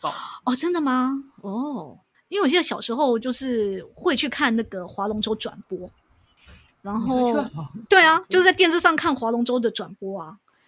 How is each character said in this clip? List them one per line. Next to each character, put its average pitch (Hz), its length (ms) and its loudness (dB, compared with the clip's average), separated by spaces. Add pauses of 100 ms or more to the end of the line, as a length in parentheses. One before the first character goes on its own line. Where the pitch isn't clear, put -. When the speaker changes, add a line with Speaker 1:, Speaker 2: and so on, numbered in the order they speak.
Speaker 1:
报 156 80 -4
名。 - 80 -8 (280)
Speaker 2:
哦， 254 100 0
真 339 180 -2
的 339 80 0
吗？ 262 420 0 (180)
哦， 208 540 -8 (320)
因 392 120 -4
为 403 40 4
我 294 40 4
记 285 80 4
得 349 80 4
小 - 180 -4
时 233 140 -4
候 254 240 2
就 254 120 -4
是 214 600 -2
会 330 220 0
去 277 120 -2
看 247 280 0
那 226 80 0
个 190 240 -10
划 202 200 -6
龙 214 140 -2
舟 214 140 -2
转 220 200 -10 (120)
播， 180 200 -10 (960)
然 202 180 -4
后， 254 160 0
Speaker 1:
你 254 80 2
会 247 200 2
去 220 120 -8
划 160 60 -8
龙 143 40 -8 (100)
舟？ 220 120 -14
Speaker 2:
对 381 160 8
啊， 320 240 6
就 370 120 4
是 349 60 6
在 - 60 8
电 349 200 4
视 339 80 4
上 330 160 4
看 302 200 0
划 226 140 -2
龙 240 160 0
舟 254 140 0
的 226 100 0
转 180 240 -8
播 190 260 -10
啊。 160 200 -16 (280)